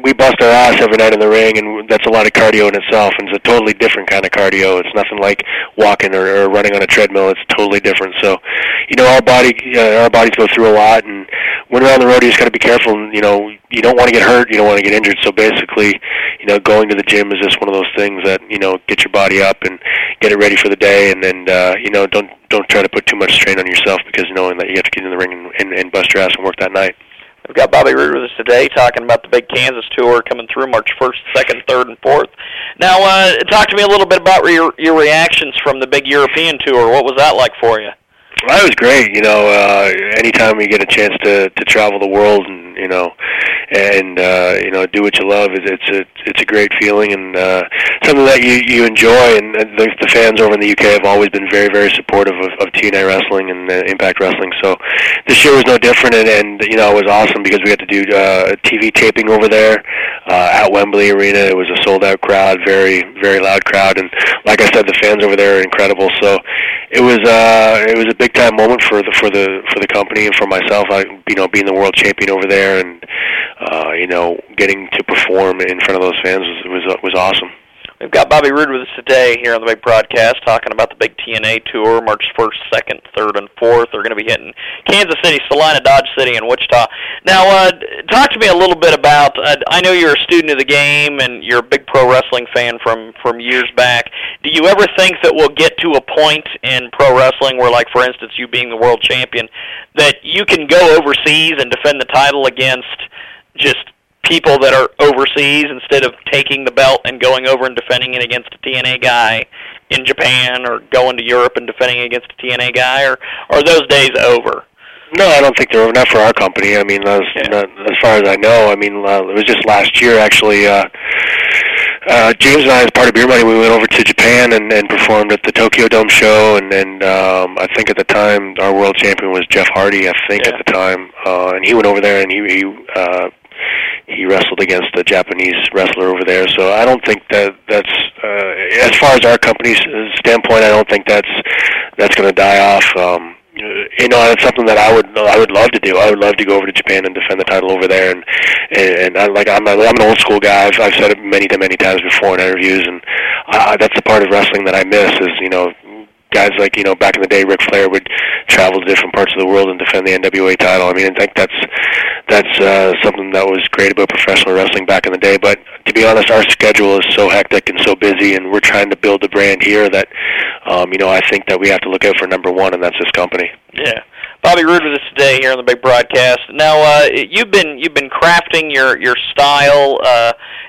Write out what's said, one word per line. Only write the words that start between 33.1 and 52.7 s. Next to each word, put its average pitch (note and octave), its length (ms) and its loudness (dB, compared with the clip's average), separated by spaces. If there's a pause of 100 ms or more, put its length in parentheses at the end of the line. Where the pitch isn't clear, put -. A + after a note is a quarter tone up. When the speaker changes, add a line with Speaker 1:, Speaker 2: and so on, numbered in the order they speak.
Speaker 2:
talk G#3 240 2
to F#3+ 80 -4
me G3+ 80 2
a - 20 2
little G3+ 180 4
bit F#3 160 2
about F#3 300 4
your, E3 280 2
your D#3+ 200 2
reactions D#3 640 2
from C3+ 160 -2
the C3 80 -4
big C3+ 220 -2
European C#3+ 580 0
tour. B2 240 2
What C3 140 2
was C3 140 -2
that C#3 180 4
like B2 240 2
for A2+ 200 2
you? G#2 100 -12 (540)
Speaker 1:
Well, C3+ 140 2
that G3+ 60 4
was E3+ 100 2
great. A#2+ 400 2
You G#2 80 -2
know, G#2 240 4
uh, G2+ 480 2 (240)
anytime A2 400 0
we G#2 80 -2
get G#2 160 0
a F#2+ 40 -6
chance G#2 360 0
to, G2+ 260 2
to G#2 160 -8
travel G#2 360 0
the G2 80 -2
world G2+ 380 2
and, F2+ 300 -16
you F#2 120 -6
know, F2+ 220 -2 (600)
and, G2 480 0
uh, F2+ 420 0
you F#2+ 100 -4
know, F#2 160 -2
do G2+ 160 -2
what G2+ 160 0
you F#2+ 80 -4
love, G2+ 260 2
it's, F#2 120 -6
it's F#2+ 320 -4
a, F#2+ 80 -4 (240)
it's G2 140 -4
a - 20 -2
great G#2 340 0
feeling G#2 360 0
and, F#2+ 200 -8
uh, F#2 280 0 (420)
something C#3 220 4
that C3 160 4
you, B2 260 2
you A#2 160 2
enjoy. A2 240 2
And, A2+ 480 4
and A2 220 -4
the, A2 100 2 (140)
the G#2 60 2
fans A2+ 300 2
over A2 140 4
in G#2 80 0
the G#2 80 0
U G#2 80 0
K G#2 160 2
have G2 140 2
always G2+ 240 2
been G2 200 -6
very, G2+ 220 0
very G2+ 240 2
supportive G2+ 400 0
of, F#2 240 -6
of F#2+ 140 -4